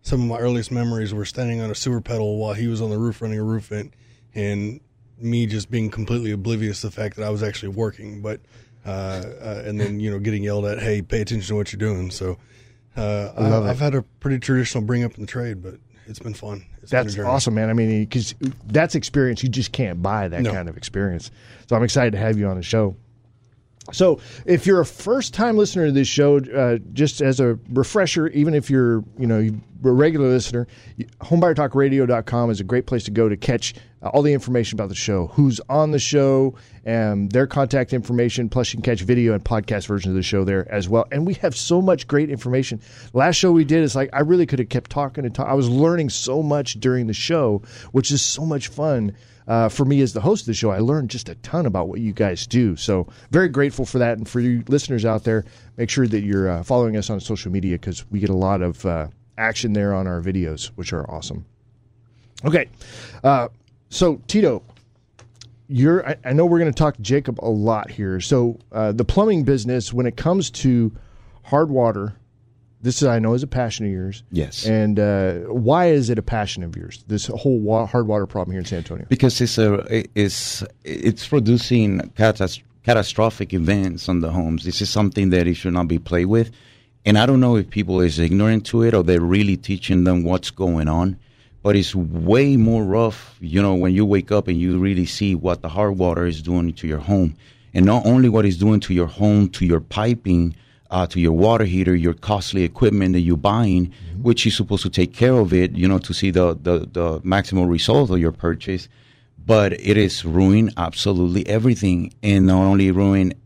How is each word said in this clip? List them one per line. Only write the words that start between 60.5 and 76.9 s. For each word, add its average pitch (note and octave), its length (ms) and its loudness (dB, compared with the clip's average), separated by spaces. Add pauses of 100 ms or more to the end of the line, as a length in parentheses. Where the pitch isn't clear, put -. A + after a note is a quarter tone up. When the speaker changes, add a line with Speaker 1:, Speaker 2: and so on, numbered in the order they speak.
Speaker 2:
which F#2 180 -10
are D#2 160 -8
awesome. D#2 340 -12 (1000)
Okay. D3+ 220 2 (560)
Uh, B2+ 240 4 (420)
so, E3+ 380 0
Tito, E3+ 340 2 (1080)
you're, C#3+ 400 2
I, D3+ 80 -4 (100)
I B2+ 80 -2
know D#3+ 120 4
we're E3+ 140 4
gonna D#3+ 140 2
talk D3+ 240 2
to A2+ 40 -14
Jacob C3 400 -2
a A2+ 80 -4
lot G#2+ 420 0
here. F#2+ 280 -4
So, A#2 400 0 (120)
uh, G#2+ 200 0
the A2+ 140 0
plumbing G3 380 2
business, B2 500 0
when B2 120 0
it A#2 120 -4
comes F#3 340 0
to A#2+ 400 2 (520)
hard D3+ 260 2
water, A2 440 0 (680)
this B2 200 -2
is, C#3+ 60 4
I A#2 120 2
know, A2 160 2
is B2+ 80 -2
a C#3+ 40 -8
passion A#2 380 -4
of G2 60 -4
yours. F#2+ 400 -8
Speaker 3:
Yes. D#2+ 340 -4
Speaker 2:
And, G#2+ 340 2
uh, G2 340 2 (140)
why C3 400 2
is C#3+ 220 2
it A#2 80 0
a A2 60 -2
passion G#2 400 -4
of E2+ 120 -10
yours, E2 320 -16